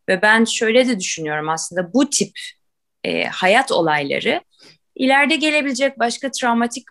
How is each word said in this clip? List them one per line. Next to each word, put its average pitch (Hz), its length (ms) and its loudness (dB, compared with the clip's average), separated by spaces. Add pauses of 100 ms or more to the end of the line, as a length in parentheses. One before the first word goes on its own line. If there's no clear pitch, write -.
Ve 190 120 0
ben 220 240 4
şöyle 233 420 2
de 233 120 0
düşünüyorum 151 500 -4
aslında 170 440 -4
bu 285 160 2
tip, - 300 -4 (640)
e, 85 200 -2
hayat - 480 0
olayları 156 720 -2 (540)
ileride 269 400 2
gelebilecek 277 640 0
başka 233 320 -4
travmatik 240 600 -2